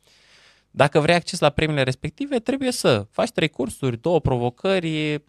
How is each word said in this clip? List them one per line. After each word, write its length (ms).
dacă 280
vrei 160
acces 240
la 100
premiile 340
respective, 560
trebuie 320
să 400
faci 200
trei 160
cursuri, 540
două 200
provocări, 1080